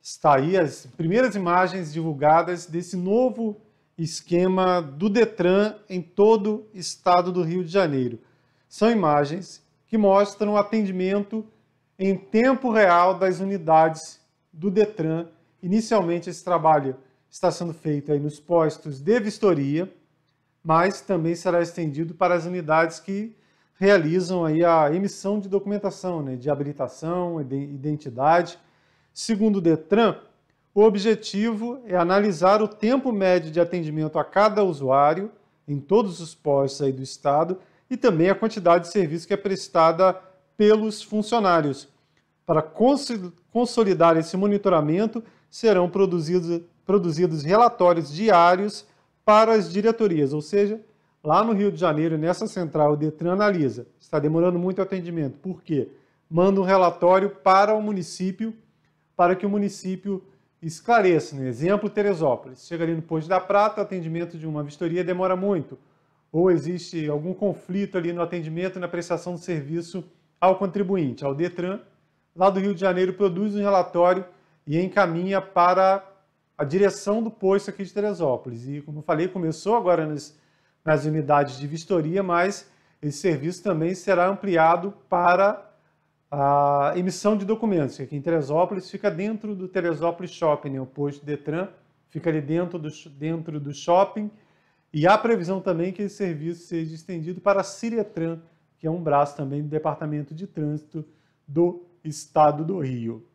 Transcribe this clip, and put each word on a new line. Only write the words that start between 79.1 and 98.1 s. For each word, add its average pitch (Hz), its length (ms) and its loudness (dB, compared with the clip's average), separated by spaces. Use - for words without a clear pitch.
começou 185 480 -2
agora 175 300 2
nas, 151 320 -10
nas 151 180 2
unidades 143 540 0
de 139 80 -10
vistoria, 165 560 -2
mas 185 480 -2
esse 147 160 -6
serviço 165 460 -4
também 175 320 -2
será 180 320 0
ampliado 180 640 0
para 180 580 2
a 143 640 2
emissão 190 400 -2
de 202 80 -4
documentos, 196 540 -2
que 139 60 -12
aqui 147 120 -12
em 139 60 -6
Teresópolis 165 680 -2
fica 202 220 -4
dentro 208 440 -8
do 185 120 -12
Teresópolis 170 640 -4
Shopping, 147 380 -2
né? 135 100 -8
O 131 60 -8
posto 143 400 -8
detran 151 420 -6
fica 160 200 -6
ali 156 100 -2
dentro 165 400 -4
do 151 100 -10
sh-, - 200 -20
dentro 156 500 -8
do 143 140 -10
shopping. 196 580 0
E 156 140 2
há 208 100 8
previsão 190 420 -2
também 180 320 -2
que 202 120 -8
esse 196 120 -8
serviço 170 520 -8
seja 165 260 -8
estendido 170 480 -12
para 196 200 2
a - 20 -4
Ciretran, 190 760 -6